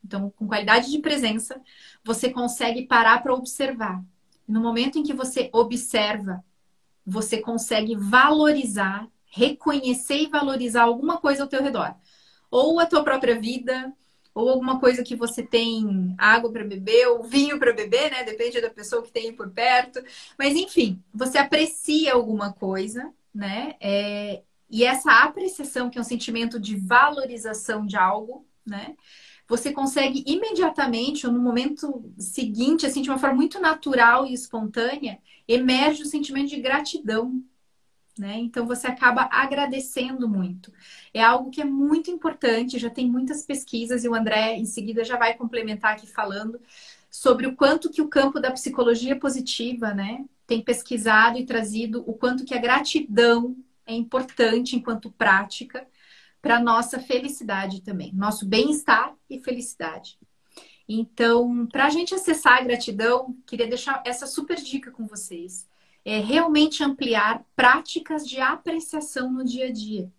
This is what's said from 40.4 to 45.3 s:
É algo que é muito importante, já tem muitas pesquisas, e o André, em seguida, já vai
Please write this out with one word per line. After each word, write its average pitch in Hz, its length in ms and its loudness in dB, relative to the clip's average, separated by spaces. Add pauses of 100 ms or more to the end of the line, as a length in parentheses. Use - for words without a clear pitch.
É 220 100 0
algo 254 280 4
que 302 100 -8
é 294 40 -2
muito 285 460 0
importante, 254 680 0
já 226 120 -4
tem 254 180 -2
muitas 254 360 -2
pesquisas, 240 600 -4
e 240 40 0
o 233 60 0
André, 220 420 0
em 226 80 -4
seguida, 220 400 -4
já 240 120 -4
vai 233 180 2